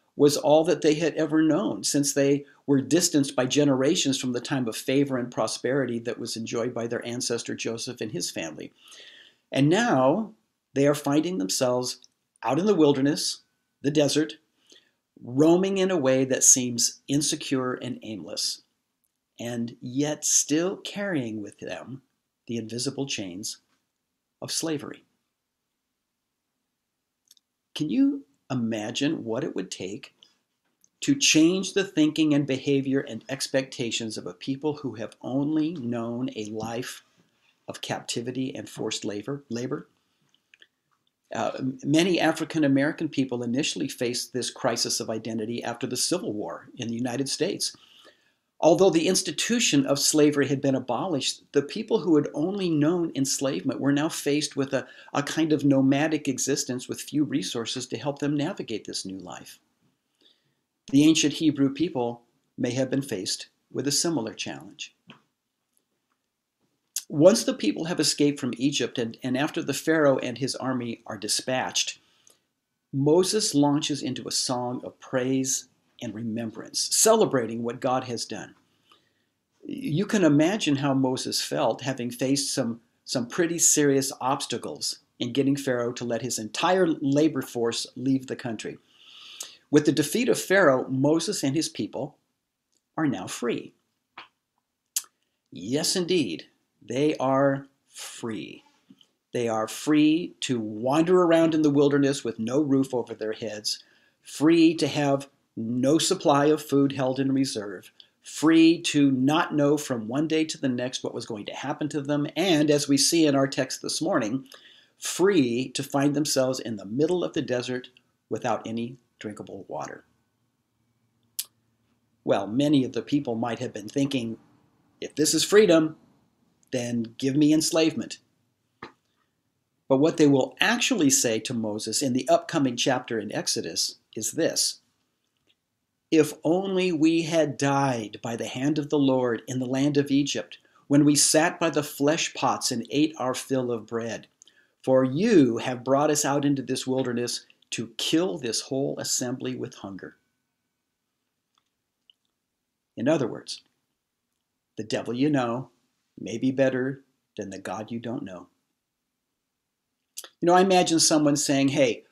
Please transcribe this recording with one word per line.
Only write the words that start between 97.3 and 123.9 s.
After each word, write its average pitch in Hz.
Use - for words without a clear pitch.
free. -
They 120
are 110
free 151
to 127
wander 131
around 165
in 156
the 151
wilderness 143
with 113
no 120
roof 135
over 117
their 110
heads, 107
free 165
to 156
have 139
no 123
supply 147
of 151
food 139
held 131
in 135
reserve, 107
free 165
to 143
not 135
know 143
from 117
one 143
day 156
to 156
the 143
next 123
what 123
was 120
going 104
to -
happen 147
to 151
them, 143
and, 156
as 147
we 139
see 160
in 139
our 135
text 135
this -
morning, 135
free 135
to -
find 143
themselves 135
in 117
the 95
middle 160
of -
the 156
desert 123
without 110
any 117
drinkable 101
water. -
Well, 107
many 135
of 120
the 113
people 139
might 113
have 117
been 104
thinking, 131